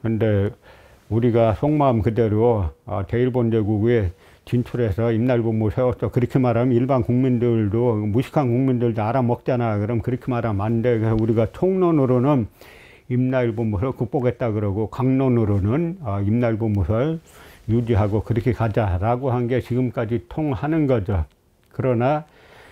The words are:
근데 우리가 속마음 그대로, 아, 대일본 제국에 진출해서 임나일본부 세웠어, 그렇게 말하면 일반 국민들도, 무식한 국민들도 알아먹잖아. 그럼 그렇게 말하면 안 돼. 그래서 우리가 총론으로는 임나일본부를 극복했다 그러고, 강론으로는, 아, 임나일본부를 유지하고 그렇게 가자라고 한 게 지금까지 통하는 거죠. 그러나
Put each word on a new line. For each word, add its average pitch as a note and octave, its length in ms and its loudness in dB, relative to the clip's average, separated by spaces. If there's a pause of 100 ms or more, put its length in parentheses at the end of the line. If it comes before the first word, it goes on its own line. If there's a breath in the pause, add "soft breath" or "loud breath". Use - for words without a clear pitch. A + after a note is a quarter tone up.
근데 G#2+ 480 0 (580 loud breath)
우리가 A2+ 460 2
속마음 C#3 480 2
그대로, A2 600 2 (200)
아, G2 220 -6
대일본 B2 420 0
제국에 A2 640 2 (340 soft breath)
진출해서 A#2 680 -2
임나일본부 A2+ 580 0
세웠어, B2 400 -2
그렇게 A#2+ 260 0
말하면 B2 380 2
일반 B2+ 260 2
국민들도, A#2+ 920 2
무식한 A2+ 540 0
국민들도 A#2+ 520 0
알아먹잖아. A#2+ 760 0
그럼 G#2+ 240 -2
그렇게 B2+ 280 -4
말하면 A2+ 320 -2
안 A2+ 200 0
돼. A#2+ 160 2
그래서 A2+ 200 2
우리가 A2 340 2
총론으로는 D3 960 2 (600 loud breath)
임나일본부를 B2 840 0
극복했다 B2 580 -2
그러고, G#2 380 -2
강론으로는, B2+ 1120 0
아, G2+ 180 -4
임나일본부를 A2+ 1000 0 (500 loud breath)
유지하고 G#2+ 540 0
그렇게 A2+ 300 -2
가자라고 A2+ 800 -2
한 A#2+ 160 -2
게 B2 140 0
지금까지 A#2+ 680 -4
통하는 D3+ 580 -2
거죠. G2+ 380 0 (460)
그러나 B2+ 540 0 (460 loud breath)